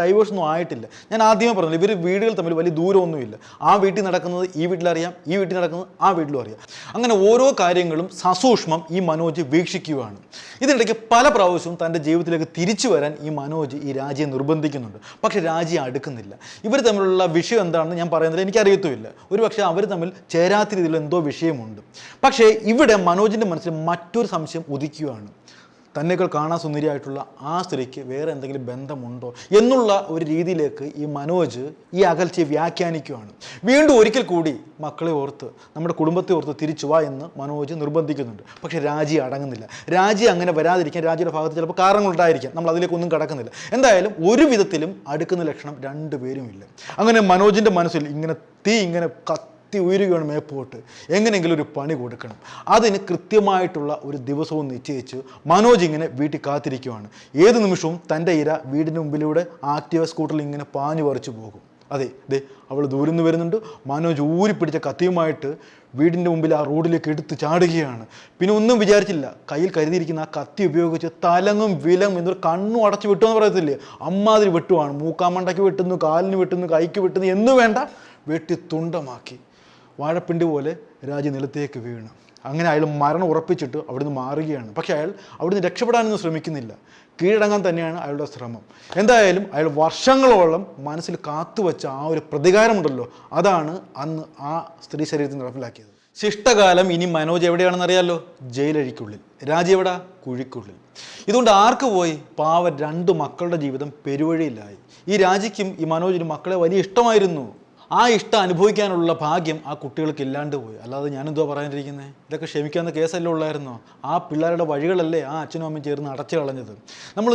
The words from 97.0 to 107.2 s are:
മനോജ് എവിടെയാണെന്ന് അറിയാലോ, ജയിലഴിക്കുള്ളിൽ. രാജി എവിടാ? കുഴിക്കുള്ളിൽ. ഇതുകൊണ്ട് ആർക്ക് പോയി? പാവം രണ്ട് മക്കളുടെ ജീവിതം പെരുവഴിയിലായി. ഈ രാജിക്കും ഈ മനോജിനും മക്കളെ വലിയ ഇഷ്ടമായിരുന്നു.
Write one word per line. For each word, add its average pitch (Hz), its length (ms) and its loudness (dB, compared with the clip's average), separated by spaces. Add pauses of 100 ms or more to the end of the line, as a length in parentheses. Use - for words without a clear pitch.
മനോജ് 170 320 0
എവിടെയാണെന്ന് 180 380 2
അറിയാലോ, 175 300 2 (380)
ജയിലഴിക്കുള്ളിൽ. 127 680 -4 (300)
രാജി 175 200 2
എവിടാ? 185 240 2 (300)
കുഴിക്കുള്ളിൽ. 123 500 -10 (520)
ഇതുകൊണ്ട് 226 260 4 (100)
ആർക്ക് 247 320 2
പോയി? 165 220 0 (220)
പാവം 165 380 2
രണ്ട് 165 340 -2
മക്കളുടെ 165 520 -2
ജീവിതം 139 260 -6 (160)
പെരുവഴിയിലായി. 139 720 -4 (300)
ഈ 202 80 0
രാജിക്കും 196 540 0 (100)
ഈ 156 140 -4
മനോജിനും 170 420 -2
മക്കളെ 185 200 -6
വലിയ 175 300 2
ഇഷ്ടമായിരുന്നു. 196 600 2 (440)